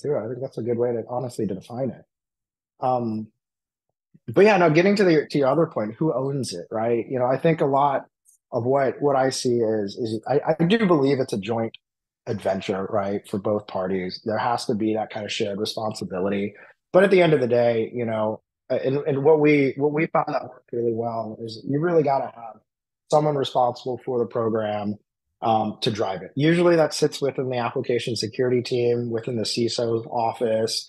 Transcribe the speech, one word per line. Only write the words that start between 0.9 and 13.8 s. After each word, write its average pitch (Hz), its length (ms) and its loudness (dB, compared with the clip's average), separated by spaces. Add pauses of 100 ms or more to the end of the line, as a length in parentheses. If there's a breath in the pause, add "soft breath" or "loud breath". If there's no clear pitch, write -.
to 117 160 -4
honestly 123 380 -6
define 117 440 -8
it. 85 120 -14 (760)
Um, 120 480 -2 (1000)
but 160 180 4
yeah, 208 120 6
now 175 140 6
getting 175 260 4
to 208 80 4
the, 156 260 4
to - 80 0
your 135 100 4
other 151 180 4
point, 110 320 -6
who 156 160 0
owns 135 400 -4
it, 85 160 -10
right? 113 380 0
You 131 100 -4
know, 123 80 2
I 131 100 2
think 165 240 2
a 160 60 4
lot 139 400 2 (460)
of 120 120 -2
what, 135 380 2
what 143 140 4
I 131 140 2
see 123 280 0
is, 107 380 0
is 113 320 -4
I, 143 120 2 (180)
I 170 60 2
do 214 220 4
believe 139 340 4
it's - 120 -4
a 117 60 -2
joint 113 380 -4 (500)
adventure, 98 640 -4
right, 101 380 -4
for 110 100 -4
both 104 280 -2
parties. 92 580 -4